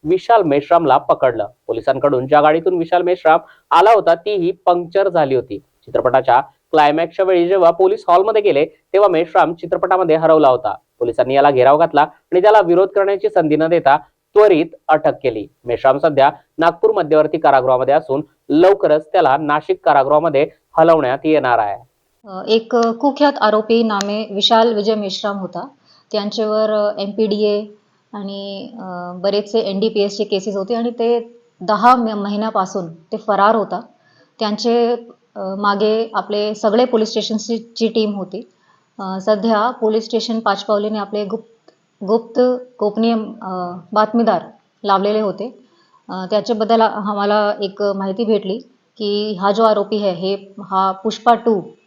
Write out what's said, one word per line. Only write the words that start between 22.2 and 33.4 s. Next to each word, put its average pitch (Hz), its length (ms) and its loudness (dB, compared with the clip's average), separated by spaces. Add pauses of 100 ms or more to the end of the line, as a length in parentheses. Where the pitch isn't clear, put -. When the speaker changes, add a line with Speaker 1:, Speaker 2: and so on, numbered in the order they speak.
Speaker 2:
अ, 190 200 -12
एक 220 280 0
कुख्यात 269 680 0
आरोपी 220 420 2
नामे 208 480 -4
विशाल 226 420 2
विजय 208 220 -2
मेश्राम 202 420 -6
होता. 180 300 -10 (440)
त्यांच्यावर, 214 580 -2
अ, 208 300 -2
एमपीडीए 208 680 -2 (480)
आणि, 196 600 -12
अ, 180 420 -14
बरेचसे 202 440 -2
एनडीपीएसचे 202 640 -4
केसेस 202 320 -6
होते 196 200 -4
आणि 233 140 -4
ते 233 500 -4 (220)
दहा 214 340 4
म-, 226 140 -4
महिन्यापासून 202 840 -6
ते - 240 -12
फरार 214 380 2